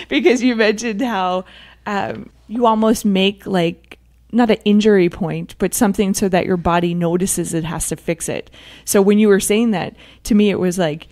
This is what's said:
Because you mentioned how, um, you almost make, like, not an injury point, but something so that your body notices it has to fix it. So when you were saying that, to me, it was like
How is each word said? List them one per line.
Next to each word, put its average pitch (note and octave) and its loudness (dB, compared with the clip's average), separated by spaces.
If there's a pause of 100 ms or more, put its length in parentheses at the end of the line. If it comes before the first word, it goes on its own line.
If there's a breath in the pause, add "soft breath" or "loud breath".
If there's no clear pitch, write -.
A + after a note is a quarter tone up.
(100)
Because C4 2
you A#3+ 2
mentioned A3 0
how, F#3 -2 (400 loud breath)
um, - -8 (160)
you A#3+ -2
almost A3 2
make, G3 0
like, F3 -4 (320)
not A#3 2
an G#3 2
injury G#3 4
point, E3 -8
but F#3 -2
something G3 0
so G3+ -2
that F3+ 0
your F#3 0
body F3 0
notices E3+ -2
it E3 -2
has D#3+ -8
to D#3+ -6
fix - -8
it. - -8 (360 loud breath)
So G#3 2
when G3+ 4
you A3 4
were G3 4
saying A3+ 0
that, F3+ -4 (300 loud breath)
to A#3 2
me, G#3 4
it - -2
was F3+ -2
like D#3+ -4